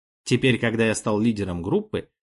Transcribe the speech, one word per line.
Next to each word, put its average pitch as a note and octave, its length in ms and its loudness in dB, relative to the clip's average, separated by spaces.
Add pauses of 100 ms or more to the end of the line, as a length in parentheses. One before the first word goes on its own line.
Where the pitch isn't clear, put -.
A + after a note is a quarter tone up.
(240)
Теперь, B2+ 340 2
когда A2+ 280 0
я A2 80 0
стал G#2+ 260 -2
лидером G2+ 420 -2
группы, B2 460 -4 (200)